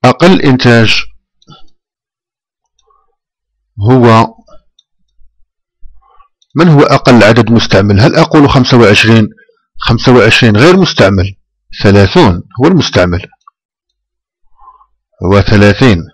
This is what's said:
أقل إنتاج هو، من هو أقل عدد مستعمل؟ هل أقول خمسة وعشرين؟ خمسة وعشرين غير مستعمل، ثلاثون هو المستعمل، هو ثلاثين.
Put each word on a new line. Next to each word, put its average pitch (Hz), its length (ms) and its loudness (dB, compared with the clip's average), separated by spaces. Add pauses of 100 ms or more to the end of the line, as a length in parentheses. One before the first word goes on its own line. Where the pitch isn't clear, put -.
أقل 170 380 0
إنتاج 120 640 0 (2750)
هو، 117 440 2 (2250)
من 170 120 2
هو 147 120 4
أقل 131 420 2
عدد 107 280 0
مستعمل؟ 101 500 0
هل 139 160 0
أقول 156 340 0
خمسة 127 280 0
وعشرين؟ 110 500 2 (500)
خمسة - 340 -2
وعشرين 113 440 2
غير 165 200 2
مستعمل، 98 600 -2 (460)
ثلاثون 101 600 0 (180)
هو 143 80 0
المستعمل، 95 580 -2 (2000)
هو 98 160 0
ثلاثين. 101 580 0 (140)